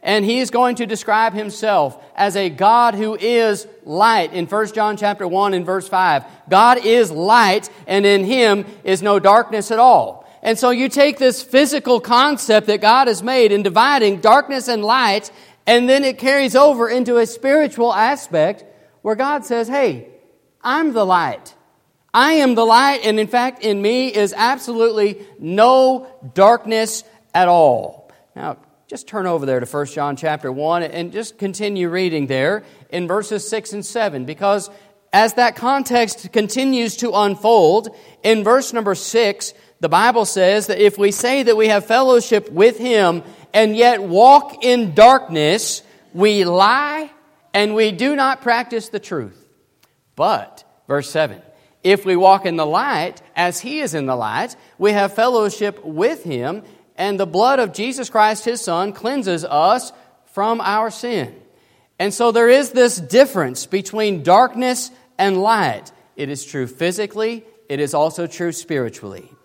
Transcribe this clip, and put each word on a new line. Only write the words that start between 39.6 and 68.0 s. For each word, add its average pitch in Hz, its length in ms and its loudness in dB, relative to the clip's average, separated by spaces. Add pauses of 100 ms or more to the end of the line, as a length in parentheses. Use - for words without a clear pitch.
the 160 100 -4
Bible 220 360 2
says 196 420 0
that 190 120 -4
if 202 180 4
we 202 140 2
say 254 320 -2
that 220 140 2
we 220 100 2
have 208 180 0
fellowship 240 680 2
with 214 260 4
him 208 460 0 (300)
and 214 220 2
yet 233 260 4
walk 240 600 4
in 240 300 0
darkness, 208 880 4 (300)
we 202 320 2
lie 277 680 0 (420)
and 208 220 0
we 214 160 0
do 254 240 -4
not 269 260 -2
practice 240 480 -4
the 208 100 -10
truth. - 480 -12 (680)
But, 151 480 -4 (240)
verse 139 220 -4
seven, 143 320 -4 (420)
if 196 220 2
we 185 100 0
walk 190 300 4
in 170 100 -4
the 160 100 -2
light, 175 560 -4 (140)
as 175 240 -2
he 285 200 -10
is 226 140 -6
in 147 120 -6
the 131 100 -4
light, 123 400 -6 (220)
we 202 140 0
have 202 220 0
fellowship 214 720 -2
with 170 400 -4
him, 151 400 -8 (320)
and 196 240 -6
the 196 60 -2
blood 226 340 0
of 208 140 -4
Jesus 247 360 -10
Christ, 214 360 0
his 233 160 -6
Son, 185 320 -4
cleanses 202 500 -6
us 175 480 0 (340)
from 220 360 -4
our 214 300 -4
sin. 214 440 -8 (640)
And 196 140 -4
so 233 180 0
there 233 180 4
is 277 220 4
this 240 260 2
difference 170 680 0
between 196 580 -4
darkness 247 680 0 (260)
and 190 240 0
light. 190 500 -2 (240)
It 143 140 -10
is 143 160 -12
true 131 220 -8
physically, 208 800 -6 (220)
it 139 120 -8
is 143 140 -4
also 160 340 -2